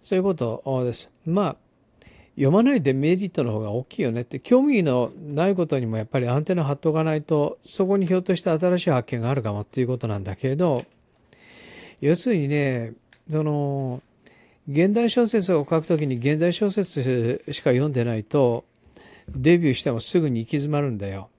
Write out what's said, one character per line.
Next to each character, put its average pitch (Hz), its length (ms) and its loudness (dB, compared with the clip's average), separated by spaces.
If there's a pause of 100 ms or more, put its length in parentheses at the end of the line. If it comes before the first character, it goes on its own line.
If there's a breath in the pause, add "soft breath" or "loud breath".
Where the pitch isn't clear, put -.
そ - 140 -4
う - 20 4
い - 20 4
う 185 40 0
こ 196 120 2
と 117 260 -4 (240)
で 120 80 -2
す。 - 160 -10 (160)
ま 180 220 0
あ、 - 100 -6 (760 soft breath)
読 139 160 4
ま 208 120 6
な 277 100 4
い 226 80 2
デ 135 120 2
メ 151 240 2
リ 196 80 -4
ッ 185 40 -6
ト 151 140 -2
の 120 80 -2
方 107 80 -2
が 107 120 -6
大 123 140 -4
き - 140 -16
い - 40 0
よ 123 80 0
ね 120 100 -4
っ - 20 -6
て、 131 160 -10
興 247 220 4
味 269 220 2
の 123 340 0
な 151 300 -2
い 202 80 2
こ 180 100 0
と 147 140 -2
に 120 80 -4
も 113 100 -2
や 110 60 -4
っ - 20 -6
ぱ 135 140 -4
り 123 100 -2
ア 123 80 2
ン 156 80 -2
テ 185 100 -2
ナ 170 80 0
張 143 100 -2
っ 143 40 -4
て - 100 -2
お 151 60 2
か 160 100 2
な 156 120 0
い 151 80 -4
と、 147 420 0
そ - 220 -2
こ 202 100 2
に 190 80 2
ひ 170 80 0
ょ 185 80 2
っ - 20 -10
と 185 120 0
し 165 60 -6
て 180 100 0
新 175 260 2
し 175 100 -2
い 170 40 2
発 127 240 0
見 117 60 -4
が 117 80 -2
あ 139 60 0
る 131 60 -2
か 107 100 -2
も 104 100 -4
っ - 40 -6
て - 160 -4
い 123 40 2
う - 20 -4
こ 123 100 -2
と 120 100 -6
な 104 120 -2
ん 95 40 -8
だ 95 120 -6
け 135 200 -4
ど、 151 300 0 (1120 loud breath)
要 147 160 2
す 208 140 -2
る 214 80 2
に 143 100 0
ね、 131 460 -2 (340)
そ 156 160 -2
の、 139 580 -4 (680 soft breath)
現 175 220 2
代 233 160 2
小 240 160 2
説 202 280 0
を 147 140 2
書 160 140 2
く 160 60 -10
と 170 100 2
き 151 80 0
に 131 120 -2
現 143 220 0
代 170 140 2
小 208 160 0
説 127 800 0
し 143 120 -6
か 139 100 2
読 131 180 4
ん - 20 -4
で 123 140 0
な 117 100 -2
い 107 80 -4
と、 123 420 0 (640 loud breath)
デ 147 300 4
ビ 165 120 4
ュ - 20 4
ー - 20 2
し - 80 -2
て 143 100 -2
も 117 80 -2
す - 200 0
ぐ 156 100 0
に 117 120 -2
行 113 60 -8
き - 100 -8
詰 143 140 -4
ま 147 80 0
る 143 120 -2
ん 107 80 -6
だ 98 100 -6
よ。 95 300 -10